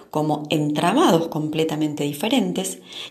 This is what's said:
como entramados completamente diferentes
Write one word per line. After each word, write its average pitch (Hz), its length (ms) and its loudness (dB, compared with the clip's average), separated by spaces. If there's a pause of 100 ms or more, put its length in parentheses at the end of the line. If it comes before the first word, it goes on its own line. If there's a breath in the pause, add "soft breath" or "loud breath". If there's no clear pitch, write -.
(100)
como 156 380 -2
entramados 165 800 2
completamente 151 760 -2
diferentes 190 760 -2 (320 loud breath)